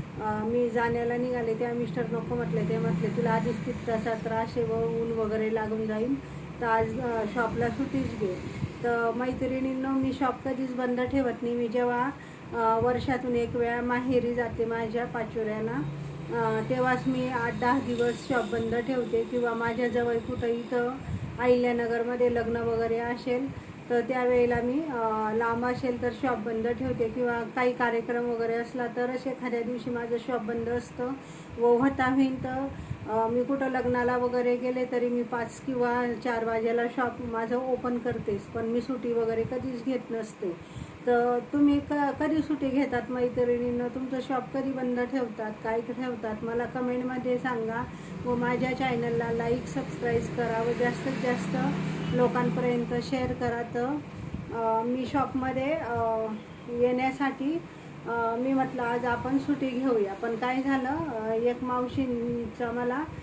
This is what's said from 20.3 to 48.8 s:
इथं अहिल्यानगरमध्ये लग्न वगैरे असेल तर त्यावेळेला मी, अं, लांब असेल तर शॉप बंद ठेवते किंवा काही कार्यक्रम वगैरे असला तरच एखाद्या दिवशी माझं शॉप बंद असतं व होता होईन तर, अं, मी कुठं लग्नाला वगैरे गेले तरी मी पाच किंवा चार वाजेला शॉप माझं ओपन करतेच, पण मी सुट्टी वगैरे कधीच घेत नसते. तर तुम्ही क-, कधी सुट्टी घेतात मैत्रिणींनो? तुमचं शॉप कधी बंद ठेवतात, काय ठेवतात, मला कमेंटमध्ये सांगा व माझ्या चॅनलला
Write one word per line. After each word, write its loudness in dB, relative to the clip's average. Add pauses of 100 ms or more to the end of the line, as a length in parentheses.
इथं 0 (500)
अहिल्यानगरमध्ये 4
लग्न 0
वगैरे 0
असेल -2 (180)
तर 4
त्यावेळेला 4
मी, 0
अं, 0
लांब 2
असेल 0
तर 0 (120)
शॉप 2
बंद -2
ठेवते 0
किंवा 0 (140)
काही 4
कार्यक्रम 0
वगैरे 0
असला -2
तरच -2
एखाद्या -2
दिवशी -4
माझं -2
शॉप -2
बंद -4
असतं -4 (480)
व 6
होता 6
होईन 4
तर, -2 (440)
अं, 2
मी 2
कुठं 0
लग्नाला 2
वगैरे 2
गेले 0
तरी 2
मी 2
पाच -4
किंवा 2 (180)
चार 0
वाजेला 2 (140)
शॉप 2 (120)
माझं -2
ओपन 0
करतेच, -2
पण -6
मी 0
सुट्टी -2
वगैरे 2
कधीच -4
घेत -2
नसते. -4 (560)
तर 4 (140)
तुम्ही 6
क-, 2 (100)
कधी 4
सुट्टी 0
घेतात 0
मैत्रिणींनो? 2
तुमचं -4
शॉप -2 (120)
कधी 0
बंद 0
ठेवतात, -2 (120)
काय 0
ठेवतात, -4
मला 0
कमेंटमध्ये 0
सांगा -2 (400)
व 0
माझ्या 2
चॅनलला 0